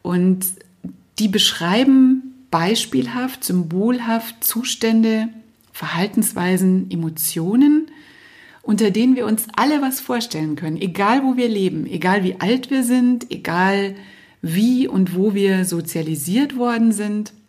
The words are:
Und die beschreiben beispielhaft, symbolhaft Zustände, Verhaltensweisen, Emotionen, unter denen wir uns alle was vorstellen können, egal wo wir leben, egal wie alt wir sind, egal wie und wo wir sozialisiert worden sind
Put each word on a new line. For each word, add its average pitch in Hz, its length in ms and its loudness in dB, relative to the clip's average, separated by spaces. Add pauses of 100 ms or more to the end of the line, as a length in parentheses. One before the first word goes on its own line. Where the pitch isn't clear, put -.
Und 180 460 0 (720)
die 214 80 0
beschreiben 254 1040 4 (160)
beispielhaft, 240 920 -2
symbolhaft 226 1000 -2
Zustände, 226 880 0 (420)
Verhaltensweisen, 185 1160 0
Emotionen, 190 1000 0 (720)
unter 208 260 2
denen 247 260 4
wir 240 120 -4
uns 220 180 -2 (100)
alle 277 280 2
was 262 160 -4
vorstellen 156 560 -4
können, 160 220 -6
egal 196 460 0
wo 254 140 0
wir 247 100 2
leben, 190 380 -2
egal 185 380 0
wie 180 160 -2
alt 247 320 -2
wir 269 120 0
sind, 247 460 0
egal 196 640 -2 (500)
wie 226 440 0
und 185 280 0
wo 196 180 2
wir 190 320 2
sozialisiert 170 920 -4
worden 233 340 2
sind 208 420 -4 (160)